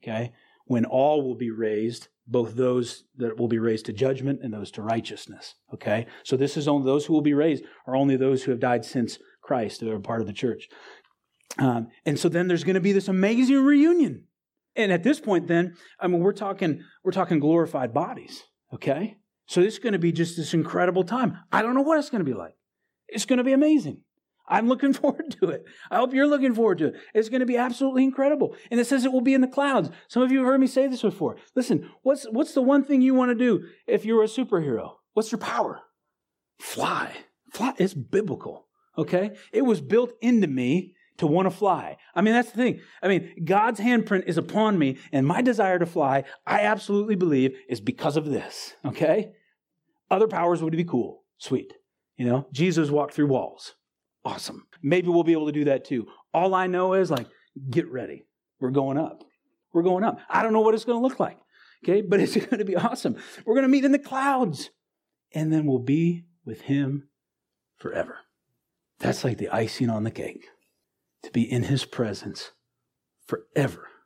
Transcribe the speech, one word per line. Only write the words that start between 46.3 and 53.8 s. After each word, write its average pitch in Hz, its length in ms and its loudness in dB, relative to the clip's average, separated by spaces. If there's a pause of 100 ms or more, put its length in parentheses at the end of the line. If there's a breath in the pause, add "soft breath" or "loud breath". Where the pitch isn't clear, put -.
I 202 140 2
absolutely 208 540 0
believe, 139 400 2 (120 loud breath)
is 117 140 -6
because 139 360 -2
of 160 80 -2
this, - 480 -8 (120)
okay? 156 460 0 (800 soft breath)
Other 202 180 4
powers 175 360 0
would 160 120 -2
be 170 100 0
cool. 120 380 -4 (140)
Sweet. - 360 -6 (420)
You 123 100 -6
know, 127 260 0
Jesus 156 380 0
walked 143 240 0
through 147 140 2
walls. - 480 -4 (500)